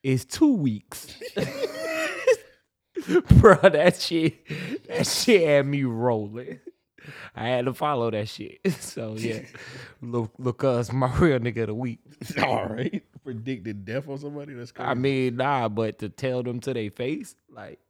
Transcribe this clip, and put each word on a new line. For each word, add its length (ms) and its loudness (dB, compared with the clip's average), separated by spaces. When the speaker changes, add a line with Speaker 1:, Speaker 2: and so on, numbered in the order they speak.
Speaker 1:
It's 220 0
two 320 4
weeks." 580 -4
<laughs> 100 -2
Bro, 220 8
that 380 6
shit, 460 -2
that 200 -2
shit 420 4
had 180 6
me 180 0
rolling. 760 -2
I 140 -6
had 160 0
to 100 0
follow 360 0
that 180 -4
shit. 360 -14
<laughs> 140 2
So, 380 -10
yeah. 240 -4
Speaker 2:
<laughs> 300 -18
Speaker 1:
Look, 360 -4
look, 260 -4
us, 280 0
my 240 0
real 220 4
nigga 240 -2
of 60 0
the 60 -6
week. 260 -8
Speaker 2:
<laughs> 200 -6
All 240 0
right. 360 -6
Predicted 640 -8
death 220 -8
on 100 -10
somebody? 360 -12
That's 220 -14
Speaker 1:
I 160 -10
Speaker 2:
crazy. 80 -2
Speaker 1:
mean, 360 0
nah, 320 0
but 320 -2
to 100 -6
tell 320 -4
them 180 -4
to 140 -4
their 160 -2
face, 440 -6
like. 280 -18